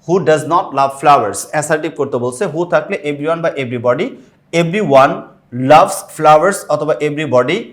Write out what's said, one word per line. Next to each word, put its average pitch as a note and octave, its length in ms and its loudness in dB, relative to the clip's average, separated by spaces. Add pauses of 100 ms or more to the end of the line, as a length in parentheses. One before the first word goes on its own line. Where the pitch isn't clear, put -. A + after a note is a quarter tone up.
who F3+ 240 0
does D3+ 120 2 (120)
not F#3 100 0 (140)
love C#3 220 0
flowers, B2+ 380 2 (120)
অ্যাসার্টিভ D#3 460 -4
করতে C3+ 200 -4
বলছে। B2 300 -4
who E3 240 -4
থাকলে E3 280 -2 (120)
everyone D3+ 300 -4
বা D#3+ 100 -2
everybody, B2+ 560 -2 (560)
everyone D#3+ 500 2 (600)
loves F3 240 6 (200)
flowers D#3 400 4 (120)
অথবা D3+ 260 -2 (140)
everybody C#3+ 500 0 (140)